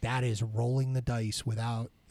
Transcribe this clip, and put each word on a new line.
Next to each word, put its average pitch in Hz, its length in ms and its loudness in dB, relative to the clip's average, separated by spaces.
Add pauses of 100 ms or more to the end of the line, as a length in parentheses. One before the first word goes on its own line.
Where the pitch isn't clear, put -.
that 127 200 0
is 113 200 0
rolling 120 500 2
the 131 80 2
dice 117 460 -2
without, 117 440 -2 (200)